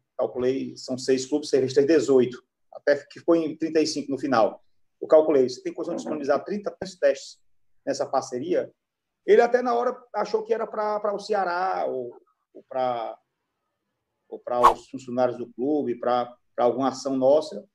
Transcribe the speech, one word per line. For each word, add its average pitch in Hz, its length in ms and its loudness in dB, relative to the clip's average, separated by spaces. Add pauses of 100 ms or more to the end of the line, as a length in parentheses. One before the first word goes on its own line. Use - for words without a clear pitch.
(180)
calculei, 127 580 -2
são 127 220 -10
seis 131 300 0
clubes, 151 220 -2
seis 135 120 4
vezes 127 140 0
três, 139 120 6
dezoito, 131 560 4 (300)
até - 220 0
que - 240 -14
ficou 170 160 2
em 156 200 -2
trinta 160 240 0
e 151 60 4
cinco 143 240 -6
no 135 80 -4
final, 123 460 0 (380)
eu - 60 -10
calculei, 156 400 6
você - 140 -8
tem 175 120 -10
condição 170 220 -8
de 156 60 -8
disponibilizar 143 420 -2
trinta 202 320 -8 (240)
testes - 400 -2 (460)
nessa 135 200 -4
parceria? 135 680 -4 (540)
Ele 214 160 6
até 240 200 2
na 247 140 -2
hora 240 200 -2 (180)
achou 208 300 -2
que 220 100 -2
era 220 120 -4
pra, 214 340 -4
pra 208 140 -4
o 185 60 -4
Ceará 185 680 -2
ou, 127 240 -6 (420)
ou - 140 -20
pra, 120 500 -4 (1120)
ou 110 120 -14
pra 123 200 -4 (120)
os - 180 -6
funcionários 123 480 -2
do 120 160 -12
clube, 131 460 -2
pra, 123 340 -2 (220)
pra 123 100 2
alguma 123 240 2
ação 135 260 -4
nossa. 143 480 2 (120)